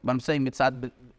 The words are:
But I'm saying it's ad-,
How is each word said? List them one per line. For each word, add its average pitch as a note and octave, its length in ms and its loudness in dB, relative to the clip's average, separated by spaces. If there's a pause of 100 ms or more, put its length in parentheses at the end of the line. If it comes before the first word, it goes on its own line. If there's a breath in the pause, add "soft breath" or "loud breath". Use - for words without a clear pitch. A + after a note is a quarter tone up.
But - 100 -2
I'm B2+ 80 0
saying C#3 280 0
it's - 120 -4
ad-, C3 300 0 (280)